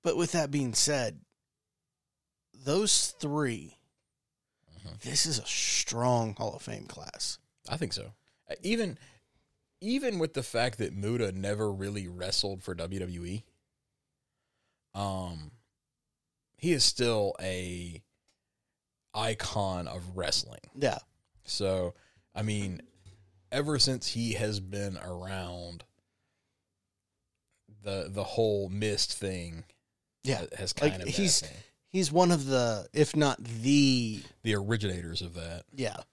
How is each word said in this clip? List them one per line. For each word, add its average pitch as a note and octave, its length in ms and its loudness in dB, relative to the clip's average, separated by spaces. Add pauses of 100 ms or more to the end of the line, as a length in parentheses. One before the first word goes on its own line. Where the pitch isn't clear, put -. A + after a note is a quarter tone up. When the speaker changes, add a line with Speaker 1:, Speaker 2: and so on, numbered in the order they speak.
Speaker 1:
but E3 140 2
with E3+ 160 0
that D3+ 180 2
being C3+ 220 0
said, A#2 460 2 (1500)
those F#3 540 4
three, C3 580 -2 (1080)
Speaker 2:
Mm-hmm. G#2+ 240 -12
Speaker 1:
this D3 160 4
is C#3 140 0
a - 60 -10
strong A#2 920 2
Hall A2 220 -4
of - 40 -14
Fame G#2 260 -10
class. - 500 -8 (320)
Speaker 2:
I D3+ 80 0
think C#3+ 160 -4
so. - 180 -8 (400)
Uh, D2 120 -4
even G#3+ 340 0 (880)
even A#3+ 340 0
with D#3+ 160 0
the C3+ 100 -2
fact A#2 360 0
that F#2 160 -2
Muta G#2+ 380 0
never G#2 380 0
really G2 360 -4
wrestled F#2 560 -2
for F#2+ 100 -8
W F2+ 280 -4
W F2 240 -6
E, G2+ 180 -6 (1500)
um, F#2 560 -6 (1040)
he F3 140 0
is C3 120 4
still A2 580 2
a F2+ 600 -6 (1120)
icon G2+ 720 0
of F2+ 280 -8
wrestling. - 460 -2 (140)
Speaker 1:
Yeah. C3+ 240 0 (440)
Speaker 2:
So, F#2+ 500 0 (400)
I - 100 -6
mean, G2+ 380 -2 (680)
ever D3 260 0
since B2+ 300 2
he A#2 260 -2
has G#2+ 280 -2
been G2 360 -6
around, F2 840 -8 (2000)
the, G2 260 -4
the G2 140 -4
whole G#2 460 2
mist G#2 480 0
thing F2 480 -6 (580)
Speaker 1:
Yeah. C3 160 0
Speaker 2:
ha-, E2+ 60 -6 (120)
has F#2 240 -4
Speaker 1:
Like, C#3+ 120 4
Speaker 2:
kind - 100 -8
of - 60 -4
Speaker 1:
he's, F#3+ 320 4
Speaker 2:
been - 80 -10
a - 40 -12
thing. F#2+ 100 -16 (260)
Speaker 1:
he's F3+ 220 0
one F3 200 8
of D3 140 4
the, A#2+ 480 2
if D3+ 220 6
not D3 280 4
the A#2+ 800 4 (220)
Speaker 2:
The A2 120 4
originators G2 680 0
of F2 120 -10
that. E2+ 300 -8 (120)
Speaker 1:
Yeah. B2+ 220 -2 (160)